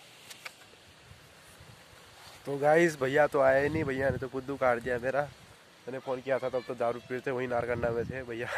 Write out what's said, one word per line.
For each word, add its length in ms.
तो 120
guys 420
भैया 260
तो 140
आए 280
नहीं, 160
भैया 260
ने 80
तो 100
फुद्दू 280
काट 260
दिया 160
मेरा। 240
मैंने 760
phone 220
किया 180
था 100
तब 200
तो 60
दारू 260
पीते 300
वहीं 180
नारकंडा 420
में 140
थे, 180
भैया 360